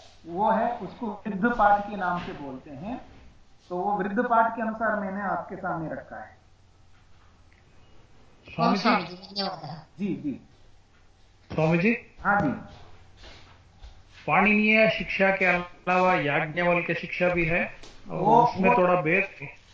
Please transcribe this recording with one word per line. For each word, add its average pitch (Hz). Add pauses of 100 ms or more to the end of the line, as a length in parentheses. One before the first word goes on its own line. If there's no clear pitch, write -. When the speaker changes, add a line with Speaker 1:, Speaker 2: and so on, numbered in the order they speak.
(260)
Speaker 1:
वो 185
है, 226
उसको 208
वृद्ध 208
पाठ 202
के 214
नाम 180
से 180
बोलते 156
हैं। 175 (640)
तो 180
वो 196
वृद्ध 208
पाठ 226
के 233
अनुसार 220
मैंने 196
आपके 175
सामने 180
रखा 113
है। - (2250)
Speaker 2:
स्वामी 208
जी। 196
Speaker 3:
स्वामी 208
जी, 156
धन्यवाद। 185 (120)
Speaker 1:
जी, 180
जी। 269 (1120)
Speaker 2:
स्वामी 160
जी। 226
Speaker 1:
हाँ 202
जी। 147 (1800)
Speaker 2:
पाणिनीय 214
शिक्षा 190
के 190
अलावा 180
याज्ञवल्क्य 165
शिक्षा 180
भी 175
है 180 (360)
और 165
Speaker 1:
वो, 233
Speaker 2:
उसमें 185
Speaker 1:
वो 233
Speaker 2:
थोड़ा 180
भेद 170 (180)
है। 143 (280)